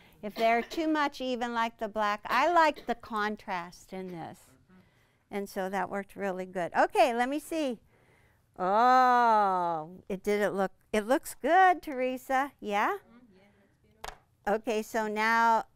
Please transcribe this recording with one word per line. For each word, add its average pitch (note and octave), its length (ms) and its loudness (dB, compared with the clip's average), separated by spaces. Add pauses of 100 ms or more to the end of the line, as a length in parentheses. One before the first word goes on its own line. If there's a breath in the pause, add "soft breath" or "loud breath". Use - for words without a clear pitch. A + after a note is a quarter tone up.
(220 soft breath)
If G#3 120 -10
they're A3+ 280 2
too D#4 260 -4
much D4+ 320 -2
even A#3+ 340 -4
like A3+ 240 -4
the A3 100 -6
black, G#3 380 -2
I C#4+ 260 2
like D#4 340 2
the A#3 100 -2
contrast G#3 960 -6
in F#3+ 160 -10
this. E3 300 -12 (920 soft breath)
And G3+ 180 -6
so F#3+ 200 -6
that F#3+ 200 -4
worked - 280 -10
really F#3 300 -6
good. F3+ 300 -6
Okay, C#4+ 380 2
let B3 140 0
me C#4+ 100 -4
see. D4 400 -4 (800 soft breath)
Oh, G#3 1300 4 (180)
it F#3 160 -6
didn't G3+ 320 2
look, F#3+ 160 0 (200)
it G#3+ 140 -2
looks C4+ 340 -2
good, F4+ 400 4
Teresa. C4 800 -4
Yeah? G#3+ 380 -2 (240)
Yeah, G3+ 380 -20
that's - 240 -20
beautiful. - 640 -20
Okay, G#3+ 320 -2
so A3 280 -4
now A3+ 560 2 (120)